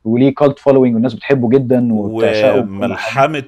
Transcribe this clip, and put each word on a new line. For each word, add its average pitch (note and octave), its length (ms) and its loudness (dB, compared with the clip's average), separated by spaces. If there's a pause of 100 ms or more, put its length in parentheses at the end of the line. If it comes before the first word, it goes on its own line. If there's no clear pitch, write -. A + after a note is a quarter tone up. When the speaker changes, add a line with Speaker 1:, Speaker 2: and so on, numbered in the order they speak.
Speaker 1:
وليه B2 300 2
كالت C#3 240 0
فولوينج C3 360 2
والناس A2+ 180 0
بتحبه A#2+ 360 -2
جدًا B2 440 0
وبتعشقه A2 560 0
وكل G#2 100 0
حاجة. - 20 0
Speaker 2:
وملحمة A2+ 880 -4